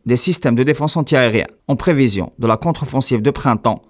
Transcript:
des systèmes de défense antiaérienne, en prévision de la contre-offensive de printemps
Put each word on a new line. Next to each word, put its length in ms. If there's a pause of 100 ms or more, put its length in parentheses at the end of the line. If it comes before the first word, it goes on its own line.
des 120
systèmes 380
de 80
défense 340
antiaérienne, 500 (220)
en 80
prévision 640
de 80
la 100
contre-offensive 640
de 100
printemps 580